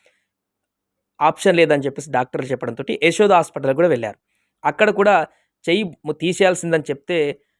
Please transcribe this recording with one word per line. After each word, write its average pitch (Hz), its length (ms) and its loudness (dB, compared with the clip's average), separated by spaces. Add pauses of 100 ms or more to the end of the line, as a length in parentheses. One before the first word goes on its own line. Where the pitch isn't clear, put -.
(1200)
ఆప్షన్ 160 340 0
లేదని 151 280 2
చెప్పేసి 139 280 -8
డాక్టర్లు 131 360 -6
చెప్పడంతో 123 360 -8 (200)
యశోద 190 300 4
హాస్పిటల్కి 139 420 0
కూడా 170 120 2
వెళ్ళారు. 117 300 -4 (480)
అక్కడ 202 240 2
కూడా 190 380 2 (420)
చెయ్యి 196 140 0
ము-, 156 300 -10
తీసేయాల్సిందని 170 720 0
చెప్తే, 147 560 -4 (200)